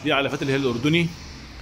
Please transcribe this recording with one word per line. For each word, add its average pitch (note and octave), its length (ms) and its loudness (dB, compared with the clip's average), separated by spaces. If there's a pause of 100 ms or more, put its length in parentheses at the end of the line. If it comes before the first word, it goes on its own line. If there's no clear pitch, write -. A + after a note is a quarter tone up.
دي D3 100 4
على C3+ 160 4
فتل C3 120 -4
اللي C#3 120 0
هي C3+ 40 4
الأردني. C#3 500 2 (540)